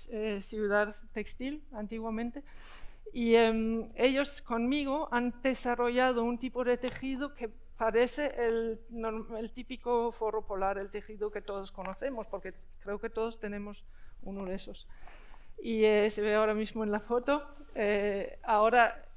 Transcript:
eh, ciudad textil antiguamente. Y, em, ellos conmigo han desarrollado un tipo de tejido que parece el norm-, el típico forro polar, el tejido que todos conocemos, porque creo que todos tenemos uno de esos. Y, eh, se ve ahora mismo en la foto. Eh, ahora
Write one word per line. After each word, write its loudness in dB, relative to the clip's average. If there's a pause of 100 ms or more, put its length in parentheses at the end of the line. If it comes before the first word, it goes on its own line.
eh, -2
ciudad 2 (160)
textil -6 (120)
antiguamente. -4 (720)
Y, 6
em, 6
ellos 2
conmigo 0
han 2
desarrollado 2
un 0
tipo -4
de 4
tejido -4
que -8 (280)
parece 2
el 2 (100)
norm-, -6
el -6
típico -2
forro -2
polar, 0
el -6
tejido -6
que -6
todos -6
conocemos, -6
porque -8 (300)
creo -6
que -6
todos -4
tenemos -8 (360)
uno -6
de -4
esos. -10 (720)
Y, 2
eh, 8
se -2
ve 4
ahora 6
mismo -2
en 0
la 2
foto. 2 (320)
Eh, 0
ahora 6 (160)